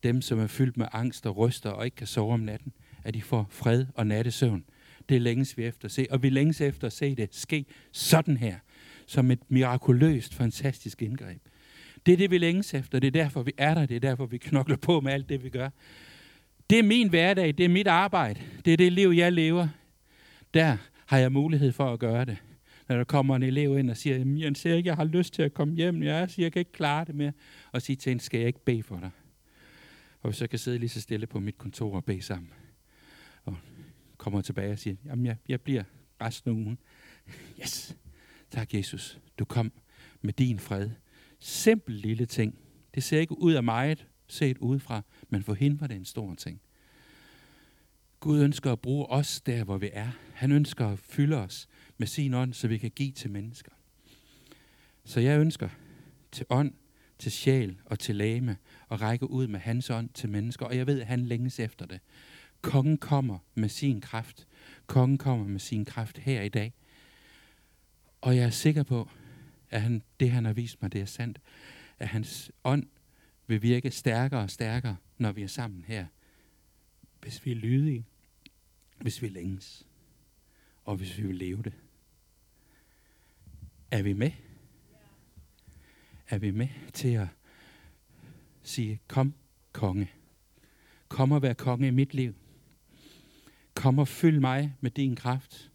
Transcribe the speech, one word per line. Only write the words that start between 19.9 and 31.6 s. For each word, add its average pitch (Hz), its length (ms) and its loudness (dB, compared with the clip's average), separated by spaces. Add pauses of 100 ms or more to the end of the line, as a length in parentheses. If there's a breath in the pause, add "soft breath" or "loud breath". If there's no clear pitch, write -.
Der 160 240 6 (280 soft breath)
har 135 120 4
jeg 127 140 6
mulighed 143 400 4
for 131 220 0
at 113 60 -4
gøre 120 260 2
det. 110 120 -6 (500 soft breath)
Når 123 100 0
der 123 60 2
kommer 135 320 4
en 127 80 2
elev 139 340 2
ind 131 120 2
og 113 80 -4
siger, 135 200 -2
"Jamen, 135 240 0
Jens 147 240 -2
Erik, 170 200 2
jeg 170 100 2
har 156 80 0
lyst 170 300 0
til - 80 -2
at 147 120 2
komme 151 220 0
hjem. 165 280 0
Jeg 160 260 0
siger, 175 160 -2
jeg 165 60 -2
kan 180 80 -2
ikke 175 120 -4
klare 151 340 0
det 147 100 -10
mere." 143 180 -2 (380 loud breath)
Og 127 100 -2
sige 139 140 -2
til 135 140 -4
hende, 120 140 -2
"Skal - 140 -4
jeg 117 100 2
ikke - 180 -4
bede 113 180 0
for 90 160 -12
dig?" 92 100 -10 (1120 loud breath)
Og 110 140 -4
så - 40 -12
kan 117 120 -4
jeg 117 80 -6
sidde 123 180 -4
lige 117 120 -2
så 113 120 -8
stille 113 260 -6
på - 120 -8
mit 104 180 -6
kontor 104 380 -8